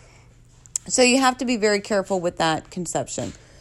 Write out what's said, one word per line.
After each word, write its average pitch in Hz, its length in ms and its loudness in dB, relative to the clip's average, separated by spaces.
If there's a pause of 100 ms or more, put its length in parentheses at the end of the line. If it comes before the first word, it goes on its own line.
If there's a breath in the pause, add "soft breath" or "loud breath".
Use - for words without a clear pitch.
(880 soft breath)
So - 120 0
you 247 200 6
have 254 180 2
to 262 80 -4
be 247 100 0
very 208 240 2
careful 196 400 -2
with 175 160 -4
that 160 340 -2
conception. 127 640 -6 (280 soft breath)